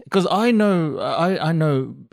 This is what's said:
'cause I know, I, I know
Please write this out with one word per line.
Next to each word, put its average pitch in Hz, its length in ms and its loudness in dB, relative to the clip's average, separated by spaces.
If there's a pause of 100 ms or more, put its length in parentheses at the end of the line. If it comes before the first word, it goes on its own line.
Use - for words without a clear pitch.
'cause 147 220 0
I 220 200 2
know, 190 480 2
I, 147 500 -2
I - 20 0
know 143 440 0 (180)